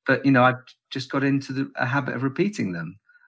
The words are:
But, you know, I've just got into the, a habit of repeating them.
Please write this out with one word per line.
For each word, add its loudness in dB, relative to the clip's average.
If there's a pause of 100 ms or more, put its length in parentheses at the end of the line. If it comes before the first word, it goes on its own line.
But, 2
you 6
know, 6
I've 2 (260)
just -8
got -2
into 0
the, -6
a -2
habit -2
of -4
repeating -2
them. -10 (280)